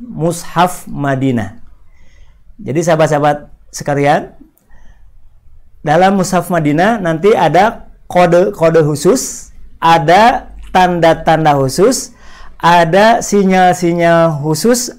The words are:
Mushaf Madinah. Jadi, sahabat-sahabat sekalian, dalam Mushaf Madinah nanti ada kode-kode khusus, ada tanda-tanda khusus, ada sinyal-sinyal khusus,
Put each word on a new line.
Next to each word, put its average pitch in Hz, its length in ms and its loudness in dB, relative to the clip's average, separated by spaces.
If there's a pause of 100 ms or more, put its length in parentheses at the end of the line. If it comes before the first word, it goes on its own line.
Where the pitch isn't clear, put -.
Mushaf 170 800 -4
Madinah. 135 680 -4 (1000)
Jadi, 139 280 -6
sahabat-sahabat 147 640 0 (240)
sekalian, 143 640 -4 (1400)
dalam 185 360 2
Mushaf 180 360 -2
Madinah 175 480 0
nanti 170 320 0
ada 180 560 0 (160)
kode-kode 175 800 2
khusus, 170 640 -2 (320)
ada 165 720 2 (160)
tanda-tanda 165 880 2
khusus, 175 560 -2 (440)
ada 175 640 2
sinyal-sinyal 170 1200 0
khusus, 185 560 -2